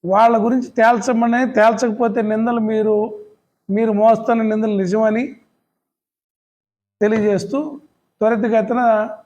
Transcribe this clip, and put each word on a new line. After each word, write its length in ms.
వాళ్ళ 400
గురించి 240
తేల్చమని, 800
తేల్చకపోతే 720
నిందలు 380
మీరు, 600
మీరు 220
మోస్తున్న 500
నిందలు 360
నిజమని 580
తెలియజేస్తూ 800
త్వరితగతిన 880